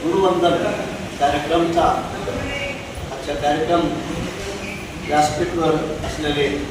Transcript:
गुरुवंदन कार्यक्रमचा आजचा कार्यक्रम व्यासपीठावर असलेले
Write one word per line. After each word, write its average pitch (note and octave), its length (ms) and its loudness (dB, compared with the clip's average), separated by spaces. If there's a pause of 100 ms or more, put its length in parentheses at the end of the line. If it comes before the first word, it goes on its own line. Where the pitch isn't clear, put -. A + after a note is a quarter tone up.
गुरुवंदन F4 520 4 (640)
कार्यक्रमचा E3 640 2
आजचा - 1600 -4
कार्यक्रम D#3+ 400 4 (1200)
व्यासपीठावर D#3 680 2 (320)
असलेले D3 420 0 (220)